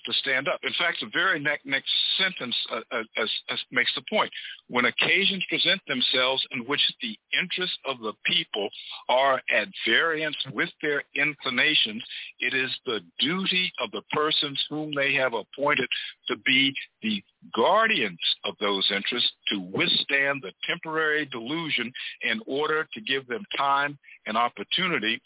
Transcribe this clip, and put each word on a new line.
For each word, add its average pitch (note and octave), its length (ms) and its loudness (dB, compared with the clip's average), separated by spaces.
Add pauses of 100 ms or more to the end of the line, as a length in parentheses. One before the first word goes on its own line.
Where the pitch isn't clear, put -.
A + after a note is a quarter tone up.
to A#2 140 -4
stand C3+ 260 0
up. D#3+ 160 -2
In C3 120 -2
fact, E3+ 260 0
the A#2 120 -8
very E3+ 280 2
ne-, D3 240 0
next C3+ 260 -2 (260)
sentence, F3+ 380 -2 (160)
uh, A#2+ 100 -4 (120)
uh, A#2 100 0 (160)
uh, A2 80 2 (220)
uh, B2 80 -4 (160)
makes A#2+ 240 2
the C#3 120 -6
point. G3 220 0 (380)
"When B2 160 2
occasions A#2+ 640 2
present F3+ 400 2
themselves C3 640 2
in C3 80 -4
which B2+ 200 -2 (220)
the A2+ 160 -6 (180)
interests F3+ 400 -2 (100)
of C3 120 -4
the A2 140 -6 (120)
people D#3+ 440 0 (400)
are C3 340 4 (100)
at G#2+ 140 2 (180)
variance D#3 520 2 (160)
with D#3 180 -2 (100)
their D3 220 -2 (140)
inclinations, C3+ 880 0 (340)
it B2 160 -2
is C3 160 0 (160)
the A2 140 -2 (180)
duty F#3 640 0
of A2+ 100 -4
the G#2 120 -6 (100)
persons D3 580 0
whom D3+ 240 -4
they C#3 200 2
have C3 200 2
appointed C3 540 0 (400)
to B2 80 0 (100)
be C3+ 260 4 (300)
the G#2+ 180 -2 (320)
guardians D#3+ 680 4 (240)
of G2+ 160 -4
those G2 340 2
interests A2+ 380 0 (160)
to G#2+ 100 0
withstand C#3 800 0
the F#2+ 120 -10 (160)
temporary D#3 580 -2
delusion B2+ 640 -4 (300)
in A2+ 240 0
order D3+ 480 0
to A2+ 60 -10
give C3+ 260 -2
them A2+ 160 -4 (140)
time C#3+ 420 0 (280)
and G#2+ 100 -4
opportunity A#2+ 880 0